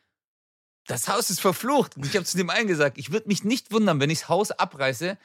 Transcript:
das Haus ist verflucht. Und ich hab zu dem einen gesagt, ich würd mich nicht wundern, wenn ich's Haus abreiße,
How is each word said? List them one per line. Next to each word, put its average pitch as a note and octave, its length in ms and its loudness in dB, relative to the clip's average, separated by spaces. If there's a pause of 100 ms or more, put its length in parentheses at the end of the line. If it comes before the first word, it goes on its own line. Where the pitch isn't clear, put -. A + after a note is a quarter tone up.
(880)
das B2 200 -6
Haus G#3 240 0
ist F3 80 -2
verflucht. G#3+ 580 0
Und C#3 80 -6
ich C#3+ 100 -2
hab F#3 120 -2
zu - 100 -4
dem F3+ 140 0
einen G#3+ 160 0
gesagt, D3 320 2
ich B2+ 120 -12
würd A3 140 -2
mich G3+ 180 0
nicht A3 280 -2
wundern, G3+ 280 4
wenn C#3+ 120 2
ich's - 180 -4
Haus F#3+ 220 2
abreiße, D#3 720 -2